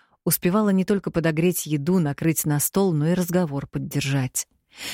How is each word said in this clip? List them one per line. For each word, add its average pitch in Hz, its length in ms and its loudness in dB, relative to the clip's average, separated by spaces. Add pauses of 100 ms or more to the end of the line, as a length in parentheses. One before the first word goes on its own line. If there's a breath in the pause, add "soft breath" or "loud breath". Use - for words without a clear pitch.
(240 soft breath)
успевала 196 460 2
не 190 140 4
только 185 280 -2
подогреть 165 540 0
еду, 151 340 2
накрыть 151 460 0
на 147 120 2
стол, 190 340 0
но 151 160 2
и 180 60 2
разговор 175 540 -2
поддержать. 139 800 -4 (460 loud breath)